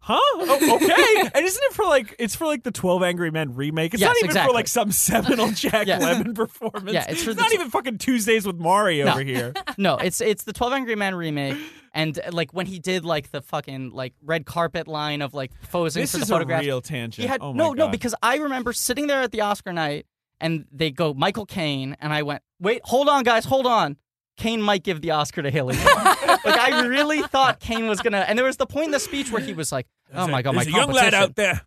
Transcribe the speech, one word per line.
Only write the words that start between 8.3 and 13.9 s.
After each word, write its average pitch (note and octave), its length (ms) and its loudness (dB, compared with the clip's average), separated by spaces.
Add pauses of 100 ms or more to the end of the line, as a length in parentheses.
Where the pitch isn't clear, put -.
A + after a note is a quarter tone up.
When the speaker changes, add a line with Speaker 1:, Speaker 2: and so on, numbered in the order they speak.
Speaker 1:
with F3+ 120 -4
Morrie E3+ 460 2
Speaker 3:
No. C3+ 80 4
Speaker 1:
over C3+ 100 0
here. B2+ 360 -4
Speaker 3:
<laughs> D4+ 200 -10
No, F3 200 2
it's, F3+ 240 -2
it's G#3+ 220 0
the G#3+ 100 -12
Twelve B3 180 -2
Angry A#3+ 240 -4
Men G3 180 -2
remake. D3+ 420 -4 (380)
And, D#3 240 -2
uh, F3+ 140 -8
like, E3+ 220 -4
when F3+ 120 -4
he F#3 120 -10
did, F#3 260 -4
like, D#3 260 -4
the C#3 120 -8
fucking, C3+ 480 -8